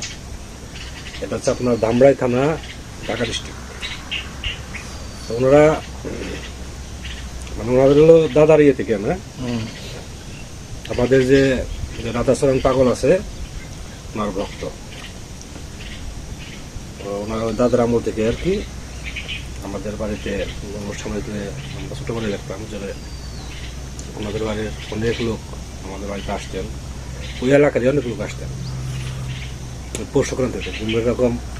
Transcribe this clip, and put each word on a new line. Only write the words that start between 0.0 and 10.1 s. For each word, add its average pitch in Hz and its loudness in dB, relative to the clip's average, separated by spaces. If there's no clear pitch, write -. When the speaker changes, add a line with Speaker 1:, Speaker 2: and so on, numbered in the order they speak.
Speaker 1:
এটা - -6
হচ্ছে - 0
আপনার 123 2
ধামরাই 123 8
থানা, 123 2
ঢাকা 113 -2
ডিস্ট্রিক্ট। - -8
তো - -8
ওনারা, 139 8
মানে, 107 -4
ওনাদের 135 10
হলো 165 12
দাদার 156 10
ইয়ে 135 10
থেকে 110 2
না, 151 2
Speaker 2:
হুম। 120 -2